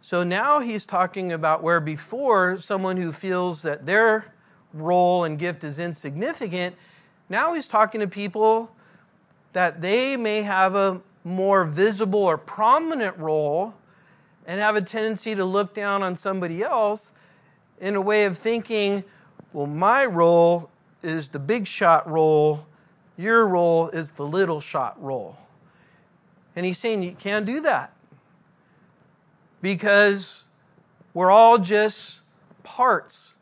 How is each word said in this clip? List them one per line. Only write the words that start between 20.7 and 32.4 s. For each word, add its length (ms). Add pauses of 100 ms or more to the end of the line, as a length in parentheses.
is 280
the 100
big 260
shot 440
role, 560 (500)
your 320
role 420
is 240
the 120
little 340
shot 420
role." 360 (1160)
And 100
he's 120
saying 260
you 100
can't 320
do 160
that 320 (1700)
because 880 (680)
we're 180
all 260
just 640 (440)